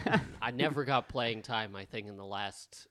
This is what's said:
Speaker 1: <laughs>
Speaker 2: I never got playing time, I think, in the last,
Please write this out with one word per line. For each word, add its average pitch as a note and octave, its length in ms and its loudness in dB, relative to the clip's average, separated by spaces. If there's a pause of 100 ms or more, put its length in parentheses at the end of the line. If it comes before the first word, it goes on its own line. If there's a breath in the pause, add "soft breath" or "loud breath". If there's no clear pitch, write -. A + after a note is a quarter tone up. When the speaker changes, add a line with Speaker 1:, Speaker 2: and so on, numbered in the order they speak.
(200)
Speaker 1:
<laughs> - 220 -6
Speaker 2:
I A#2 100 0
never C#3+ 320 2
got B2+ 240 4
playing A#2 340 0
time, A2 360 -2
I G2 80 -8
think, G#2 240 -6
in G2+ 80 -10
the G2 80 -10
last, G2+ 640 -6